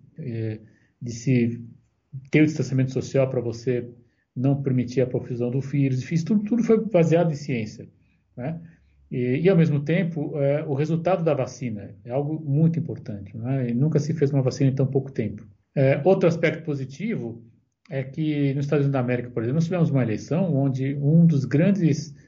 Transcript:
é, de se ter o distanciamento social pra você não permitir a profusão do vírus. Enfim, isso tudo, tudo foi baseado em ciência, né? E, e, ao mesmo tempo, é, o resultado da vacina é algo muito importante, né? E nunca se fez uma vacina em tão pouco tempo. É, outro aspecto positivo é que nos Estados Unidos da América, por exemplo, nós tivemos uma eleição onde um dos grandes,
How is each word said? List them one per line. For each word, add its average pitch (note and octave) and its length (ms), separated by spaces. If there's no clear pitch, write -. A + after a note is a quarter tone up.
é, A2+ 420
de A#2 100
se A#2 520
ter D3 120
o D#3 40
distanciamento C3 460
social C3 380
pra B2+ 100
você A#2+ 500
não C#3 260
permitir B2+ 380
a B2 80
profusão A#2+ 420
do C3+ 120
vírus. C3+ 400
Enfim, - 140
isso - 100
tudo, G#3 180
tudo A#3 200
foi A3 220
baseado E3 460
em C#3+ 40
ciência, A2+ 520
né? D3 240
E, B2+ 340
e, F3+ 60
ao G3 60
mesmo D3 240
tempo, D#3 580
é, C#3+ 280
o D3+ 80
resultado E3 500
da D#3+ 100
vacina A2+ 680
é A#2 80
algo D3 280
muito D#3+ 380
importante, G#2+ 600
né? B2 320
E A#2 40
nunca D3 240
se D3 160
fez C#3 180
uma C#3 100
vacina C3 280
em C3 60
tão C3+ 100
pouco C3 240
tempo. G#2 380
É, C#3 280
outro F#3+ 240
aspecto D#3 360
positivo C3 800
é C3+ 140
que C#3+ 520
nos C#3+ 100
Estados C#3+ 200
Unidos C#3 80
da C3+ 60
América, A#2+ 300
por A#2 140
exemplo, B2 120
nós E3 100
tivemos E3+ 240
uma C3 120
eleição C#3+ 540
onde C3+ 400
um D3+ 300
dos C#3 200
grandes, E3+ 720